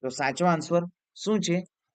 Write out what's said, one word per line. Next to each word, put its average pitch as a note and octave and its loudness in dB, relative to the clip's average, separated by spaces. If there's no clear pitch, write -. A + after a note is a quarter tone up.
તો B2+ -6
સાચો C3+ -2
આન્સર E3+ 2
શું G#3+ 0
છે? F3 0